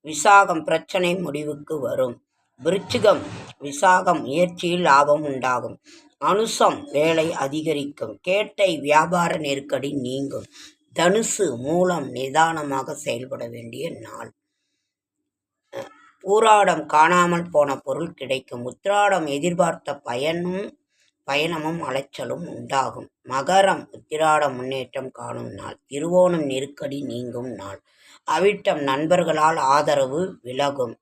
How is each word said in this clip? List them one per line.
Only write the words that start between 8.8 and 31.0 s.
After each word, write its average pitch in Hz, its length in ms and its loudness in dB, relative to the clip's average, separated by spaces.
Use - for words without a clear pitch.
நெருக்கடி 139 560 -4
நீங்கும். 135 520 -6
தனுசு 185 600 0
மூலம் 156 540 0
நிதானமாக 139 840 -2
செயல்பட 127 540 -8
வேண்டிய 117 420 -10
நாள். 113 420 -16
பூராடம் 196 640 4
காணாமல் 170 640 4
போன 139 260 2
பொருள் 156 380 -6
கிடைக்கும். 127 520 -8
உத்திராடம் 196 640 0
எதிர்பார்த்த 165 680 -2
பயனும், 175 800 -6
பயணமும் 160 580 -4
அலைச்சலும் 135 640 -4
உண்டாகும். 120 640 -4
மகரம் 165 680 2
உத்திராடம் 151 640 0
முன்னேற்றம் 131 560 -8
காணும் 120 400 -12
நாள். - 280 -14
திருவோணம் 170 560 2
நெருக்கடி 143 580 -6
நீங்கும் 120 500 -8
நாள். 98 300 -14
அவிட்டம் 175 500 2
நண்பர்களால் 156 760 2
ஆதரவு 147 840 2
விலகும். 131 600 -4